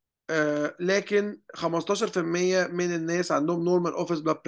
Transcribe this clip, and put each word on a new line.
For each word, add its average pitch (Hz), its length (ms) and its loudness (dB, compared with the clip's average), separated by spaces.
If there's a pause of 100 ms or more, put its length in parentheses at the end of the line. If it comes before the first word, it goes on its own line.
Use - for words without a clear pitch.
(300)
آه، 151 500 0
لكن 202 640 0 (120)
خمستاشر 170 540 0
في 185 120 -2
المية 180 480 2
من 175 280 -2
الناس 170 360 -2
عندهم 165 340 0
normal 175 280 2
office 170 300 -2
blood 156 140 0 (100)